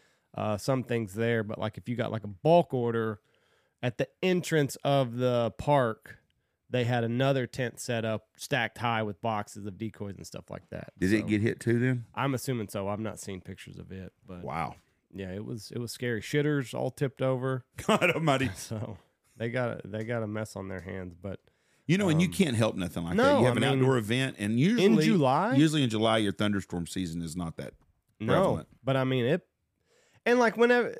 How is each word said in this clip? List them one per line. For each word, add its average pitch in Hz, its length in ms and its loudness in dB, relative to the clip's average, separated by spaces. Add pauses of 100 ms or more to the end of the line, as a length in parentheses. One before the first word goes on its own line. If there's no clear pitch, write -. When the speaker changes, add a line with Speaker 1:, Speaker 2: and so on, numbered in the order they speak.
(360)
Speaker 1:
uh, 104 220 -2
some 131 260 0
things 113 300 -2
there, 113 300 0
but, 104 160 -10
like, 107 180 -4
if - 120 -16
you 120 60 -4
got, 110 160 -4
like, 107 120 -6
a 104 40 -8
bulk 160 460 4
order 117 460 -2 (640)
at 123 140 -4
the - 100 -2 (160)
entrance 165 600 2
of 135 340 2
the 123 400 2
park, 131 600 0 (520)
they 123 160 2
had 120 180 2
another 127 440 2
tent 120 320 -4
set 113 260 -2
up, - 220 -4 (100)
stacked 117 400 -2
high 117 260 0
with 104 180 -8
boxes 104 440 -6
of 95 120 -12
decoys 101 380 -10
and 87 100 -16
stuff - 240 -16
like - 200 -14
that. - 280 -12
Speaker 2:
Did 92 140 2
it 110 100 4
Speaker 1:
So, 110 60 -6
Speaker 2:
get 107 140 2
hit 113 180 -2
too 117 200 2
then? 123 260 0 (100)
Speaker 1:
I'm 135 180 -2
assuming 120 360 -4
so. 98 180 -6
I've 104 140 -4
not 107 180 -8
seen 95 220 -10
pictures 95 360 -16
of 87 140 -16
it, 95 220 -14 (120)
but 90 180 -16
Speaker 2:
Wow. 76 320 -6 (380)
Speaker 1:
yeah, 92 180 -10
it 101 120 -8
was, 120 320 -12
it 120 40 -6
was 120 120 -8
scary. 120 300 -4
Shitters 143 520 0
all 127 180 -4
tipped - 300 -4
over. 131 440 -2 (100)
Speaker 2:
<laughs> - 120 -14
God 202 240 4
almighty. 135 420 2
Speaker 1:
<laughs> - 20 -16
So 107 420 -8 (380)
they 117 140 -4
got 120 340 -4
a, - 40 -12
they 110 180 -6
got 117 180 -4
a 107 40 -6
mess 107 280 -6
on 95 140 -8
their 95 100 -8
hands, 90 420 -10
but 95 200 -10 (460)
Speaker 2:
You 160 100 4
know, 202 100 0
and 160 140 4
you 185 60 4
Speaker 1:
um, 143 60 -4
Speaker 2:
can't 147 220 2
help 107 220 2
nothing 87 260 -4
like 82 120 -4
Speaker 1:
no, 226 80 4
Speaker 2:
that. 277 160 6
You - 80 6
have 123 80 4
Speaker 1:
I - 20 0
Speaker 2:
an 110 60 2
Speaker 1:
mean, 135 180 2
Speaker 2:
outdoor 131 160 4
event, 123 420 0
and 104 140 0
Speaker 1:
in 117 40 2
Speaker 2:
usually, 202 480 4
Speaker 1:
July? 180 500 4
Speaker 2:
usually 151 280 4
in 123 60 2
July, 110 300 4
your 101 120 2
thunderstorm 92 560 -2
season 85 340 -6
is 82 140 -8
not 85 220 -8
that 65 160 -10 (480)
Speaker 1:
No, 110 120 -6
Speaker 2:
prevalent. 147 340 2 (140)
Speaker 1:
but 135 140 0
I 131 80 2
mean, 131 220 0
it, 165 200 0 (800)
and, 240 140 4
like, 226 160 4
whenever, 240 440 4